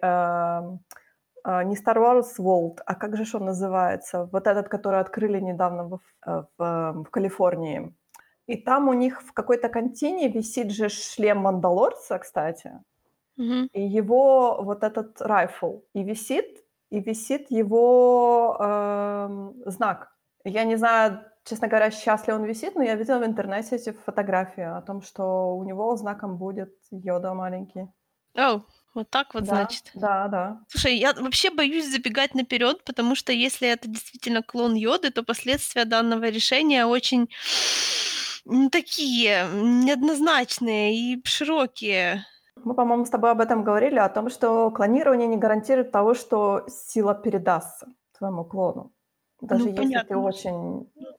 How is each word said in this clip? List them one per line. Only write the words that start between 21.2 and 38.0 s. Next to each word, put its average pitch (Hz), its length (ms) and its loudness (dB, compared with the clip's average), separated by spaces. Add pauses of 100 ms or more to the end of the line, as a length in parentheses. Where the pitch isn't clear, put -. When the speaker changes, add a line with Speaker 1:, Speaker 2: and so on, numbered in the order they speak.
Speaker 1:
честно - 240 -4
говоря, 220 240 4
щас 214 360 -2
ли 220 60 2
он 214 100 -2
висит, 240 320 -6
но 294 80 2
я 220 120 0
видела 240 240 0
в 226 60 0
интернете 220 500 -4
эти - 160 -6
фотографии 190 720 -4
о 175 180 -8
том, 196 200 -12
что 185 540 -2
у 190 80 -8
него 208 320 -4
знаком 202 420 -8
будет 190 360 -10 (180)
Йода 185 420 -4
маленький. 185 540 -10 (460)
Speaker 2:
О, 233 280 2 (320)
вот 220 160 -8
так 269 240 -2
вот, 208 120 -4
Speaker 1:
Да, - 0 -
Speaker 2:
значит. 202 480 -2
Speaker 1:
да, 202 340 0
да. 202 400 -4
Speaker 2:
Слушай, 247 280 0
я 262 180 2
вообще 262 360 0
боюсь 302 400 0
забегать 262 440 -2
наперед, 254 500 0
потому 240 320 0
что - 160 -4
если 247 360 0
это 233 200 -2
действительно 226 540 -6
клон 233 340 -2
Йоды, 269 340 0
то 233 140 -4
последствия 247 600 -2
данного 226 440 2
решения 254 560 4
очень, 240 420 2 (1200)